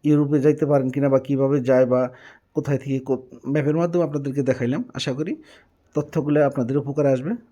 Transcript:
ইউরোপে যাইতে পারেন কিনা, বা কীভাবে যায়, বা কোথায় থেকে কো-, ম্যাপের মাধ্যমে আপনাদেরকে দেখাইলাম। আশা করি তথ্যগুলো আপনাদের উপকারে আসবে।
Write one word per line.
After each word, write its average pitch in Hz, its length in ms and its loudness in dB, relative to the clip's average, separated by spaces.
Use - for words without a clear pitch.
ইউরোপে 147 380 2
যাইতে 147 260 2
পারেন 135 240 2
কিনা, 139 180 0
বা 135 100 4
কীভাবে 135 420 0
যায়, 127 260 4
বা 127 240 0
কোথায় 143 240 -2
থেকে 135 200 -4
কো-, 131 500 -6
ম্যাপের 147 280 0
মাধ্যমে 170 280 0
আপনাদেরকে 143 380 -4
দেখাইলাম। 127 420 -2
আশা 131 180 -6
করি 165 240 -6
তথ্যগুলো 147 500 0
আপনাদের 135 320 -2
উপকারে 139 320 0
আসবে। 135 220 0